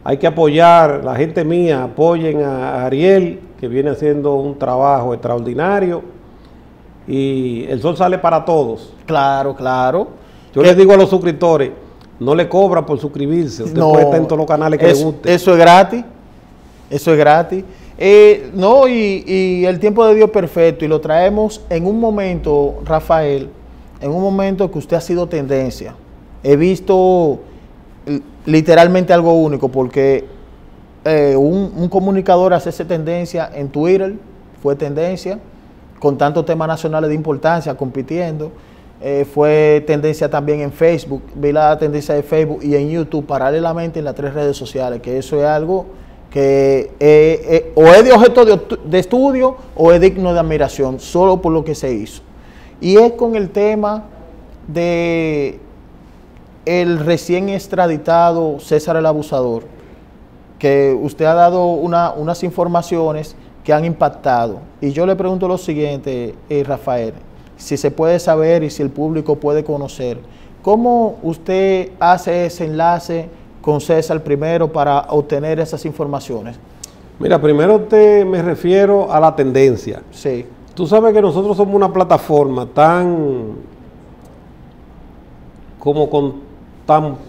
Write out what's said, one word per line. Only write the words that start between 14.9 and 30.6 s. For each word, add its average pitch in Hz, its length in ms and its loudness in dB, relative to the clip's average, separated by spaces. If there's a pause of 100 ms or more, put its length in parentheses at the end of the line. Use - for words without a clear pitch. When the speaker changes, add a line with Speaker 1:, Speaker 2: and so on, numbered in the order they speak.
Speaker 2:
eso, 143 140 2
Speaker 1:
guste. 160 280 -2
Speaker 2:
eso 175 200 2
es 170 40 4
gratis. 185 480 6 (840)
Eso 143 200 0
es 156 60 4
gratis. 165 480 2 (300)
Eh, 208 600 6
no, 240 320 4
y, 214 380 -2
y 180 400 -2
el 185 140 0
tiempo 214 260 2
de 220 100 6
Dios 214 120 6
es 214 60 -4
perfecto. 165 500 0
Y 151 40 -2
lo 151 120 0
traemos 196 720 0
en 170 160 -4
un 214 140 -2
momento, 175 840 -2
Rafael, 156 640 -2 (520)
en 139 100 -6
un 175 100 -4
momento 196 480 -2
que 151 100 -10
usted 165 180 -4
ha 156 40 -4
sido 175 260 -4
tendencia. 135 680 -6 (480)
He 143 120 4
visto, 180 840 2 (680)
eh, 143 140 -6 (260)
literalmente 170 680 4
algo 170 200 4
único, 147 360 0
porque, 135 560 0 (800)